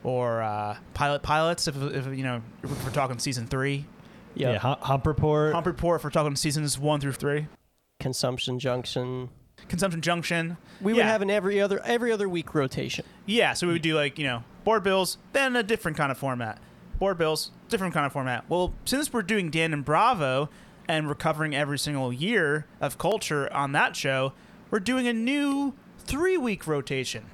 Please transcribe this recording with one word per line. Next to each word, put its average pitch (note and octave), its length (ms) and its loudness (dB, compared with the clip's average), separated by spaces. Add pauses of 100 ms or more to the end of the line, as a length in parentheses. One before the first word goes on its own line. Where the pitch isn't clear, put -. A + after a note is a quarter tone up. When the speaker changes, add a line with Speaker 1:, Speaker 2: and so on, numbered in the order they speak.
Speaker 1:
or, A#2+ 380 0
uh, G#2 340 -2 (180)
Pilot C#3+ 280 0
Pilots, E3 460 2
if, C#3+ 140 -4
if, C#3 240 -4
you C3+ 160 -4
know, B2 180 -2 (220)
if - 220 -6
we're B2+ 80 -4
talking C3 260 0
season A#2+ 280 -2
three. C#3 380 -2 (500)
Speaker 2:
Yep. B2 180 0
Speaker 3:
Yeah, G#2 60 0
Hum-, C3 220 0
Hump C3+ 260 0
Report. D3+ 460 4
Speaker 1:
Hump E3+ 140 0
Report, E3+ 340 0
if - 40 -10
we're C#3+ 60 -4
talking D3+ 260 2
seasons D3 420 0
one D3 220 0
through C#3 120 -2
three. D3 340 -2 (540)
Speaker 2:
Consumption B2+ 600 -2
Junction. B2+ 680 -4 (400)
Speaker 1:
Consumption F3 320 0
Junction. E3+ 560 -2 (240)
Speaker 2:
We G3+ 120 2
would A#3 80 6
Speaker 1:
Yeah. G3+ 80 6
Speaker 2:
have A3 120 4
an G3 100 0
every G3+ 300 2
other, G3 240 2
every A#3 280 2
other G3+ 160 0
week F3 260 -4
rotation. C3+ 500 0 (220)
Speaker 1:
Yeah, F#3+ 280 4
so G#3 120 -2
we B3 80 2
would E3 80 0
do, D#3+ 140 2
like, C#3+ 220 0
you D3+ 60 -4
know, A#2+ 200 -2 (200)
Board G#3+ 200 4
Bills, F#3+ 340 2 (140)
then C4 240 2
a A#3+ 80 4
different F#3+ 320 -2
kind C#3 160 2
of B2 60 -4
format. A#2+ 400 -4 (420)
Board F#3+ 180 2
Bills, D#3 320 0 (180)
different F#3+ 260 0
kind D3 120 2
of C3 60 -2
format. B2+ 360 -2
Well, F3 240 0 (120)
since C#4 280 -2
we're A#3 100 0
doing F#3 280 0
Dan E3 220 2
and C#3+ 120 -2
Bravo, D3+ 640 2 (400)
and D#3 200 0
we're C#3+ 80 -2
covering D#3 400 0
every C#3+ 220 0
single C3+ 340 -2
year D3+ 540 0 (140)
of C#3+ 180 -2
culture D#3+ 540 0
on C#3 200 -2
that E3 240 2
show, C3+ 360 0 (380)
we're G#3+ 100 0
doing B3 280 0
a A#3+ 40 2
new C#4 640 0 (240)
three-week C#4 680 0
rotation. C3 680 -2